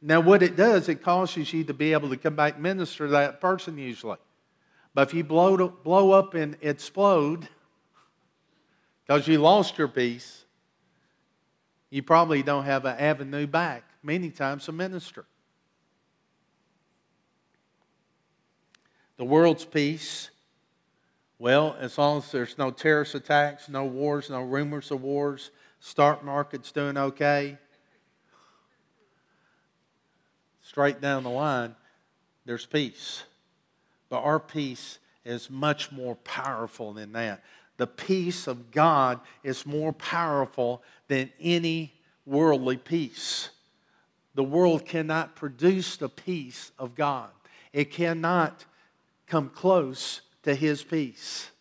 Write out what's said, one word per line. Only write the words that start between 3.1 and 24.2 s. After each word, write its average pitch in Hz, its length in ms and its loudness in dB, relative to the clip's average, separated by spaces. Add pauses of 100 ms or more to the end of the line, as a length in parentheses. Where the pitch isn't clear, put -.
that 143 300 2
person 180 360 -2
usually. 120 400 -10 (760)
But 139 140 4
if 139 60 -12
you 165 100 -2
blow, 180 460 4
blow 190 420 4
up 190 220 6
and 151 280 -4
explode 165 880 0 (1600)
'cause 143 200 2
you 156 100 6
lost 175 400 4
your 151 100 0
peace, 120 580 -4 (1500)
you 139 100 -6
probably 160 400 4
don't 139 240 -2
have 135 200 -2
an 123 120 -4
avenue 143 480 -2
back 147 380 -4 (180)
many 165 300 -4
times 139 340 -6
to 165 60 -12
minister. 180 540 -10 (4000)
The 123 80 -8
world's 160 400 6
peace, 151 640 -4 (1080)
well, 139 400 2
as 127 180 -8
long 147 220 2
as - 120 -16
there's 120 260 -6
no 135 120 -2
terrorist 147 460 0
attacks, 147 540 0
no 139 160 -6
wars, 143 440 -4